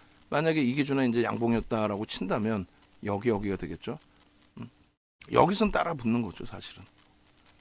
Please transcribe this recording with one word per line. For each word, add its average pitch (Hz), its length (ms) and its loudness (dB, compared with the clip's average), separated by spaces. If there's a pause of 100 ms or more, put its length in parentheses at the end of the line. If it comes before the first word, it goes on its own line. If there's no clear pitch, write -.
(300)
만약에 156 320 2
이 123 100 4
기준에 135 360 2
이제 117 160 2
양봉이었다라고 107 800 0
친다면 113 580 -2 (400)
여기, 101 240 -2
여기가 101 280 0
되겠죠. 90 420 -8 (580)
음. - 140 -12 (600)
여기선 196 420 4
따라 170 200 0
붙는 117 300 0
거죠, 92 240 -10
사실은. - 360 -14 (800)